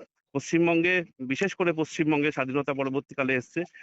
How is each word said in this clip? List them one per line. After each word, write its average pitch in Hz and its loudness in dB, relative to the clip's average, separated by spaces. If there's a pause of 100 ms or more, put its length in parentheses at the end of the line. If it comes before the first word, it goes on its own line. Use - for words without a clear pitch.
(340)
পশ্চিমবঙ্গে, 170 2 (240)
বিশেষ 135 -2
করে 170 0
পশ্চিমবঙ্গে 151 0
স্বাধীনতা 139 -2
পরবর্তীকালে 135 -2
এসছে, 127 -4 (220)